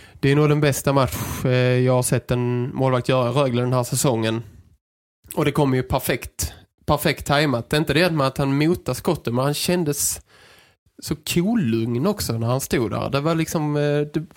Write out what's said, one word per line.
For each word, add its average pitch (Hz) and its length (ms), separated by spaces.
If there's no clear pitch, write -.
det 139 100
är 143 60
nog 151 120
den 147 120
bästa 143 320
match, - 520
eh, 131 80
jag 127 400
har 127 100
sett - 280
en 123 460
målvakt 131 320
göra 127 220
i - 20
Rögle 127 300
den 123 100
här 127 120
säsongen. 113 580
Och 160 100
det 143 80
kommer 139 240
ju 127 60
perfekt, - 680
perfekt 147 400
tajmat. 143 440
Det 151 60
är - 20
inte 151 160
det 170 160
med 147 160
att 131 120
han 139 200
motar 156 360
skotten, 143 400
men 127 100
han 147 100
kändes 165 680
så 160 140
kolugn 127 880
också 208 260
när 113 140
han 127 140
stod 120 300
där. 110 200
Det 139 100
var 160 140
liksom, 156 420
eh, 147 60
det 147 260